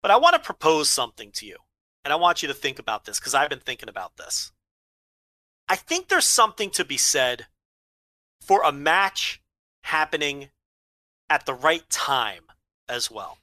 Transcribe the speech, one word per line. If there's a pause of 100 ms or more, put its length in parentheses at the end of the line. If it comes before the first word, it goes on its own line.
But
I
want
to
propose
something
to
you, (480)
and
I
want
you
to
think
about
this
'cause
I've
been
thinking
about
this. (1120)
I
think
there's
something
to
be
said (920)
for
a
match (420)
happening (760)
at
the
right
time (440)
as
well.